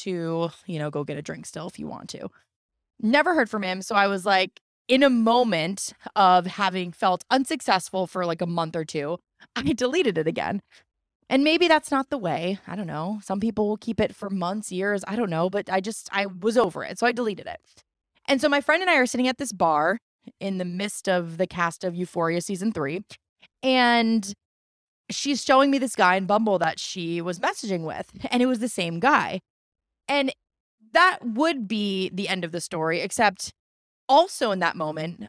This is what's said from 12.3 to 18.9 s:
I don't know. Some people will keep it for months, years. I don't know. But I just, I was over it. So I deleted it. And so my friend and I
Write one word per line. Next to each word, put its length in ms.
I 80
don't 120
know. 360
Some 160
people 280
will 100
keep 220
it 160
for 140
months, 420
years. 360
I 80
don't 140
know. 200
But 200
I 120
just, 300
I 160
was 300
over 260
it. 160
So 80
I 40
deleted 360
it. 120
And 120
so 100
my 120
friend 200
and 80
I 60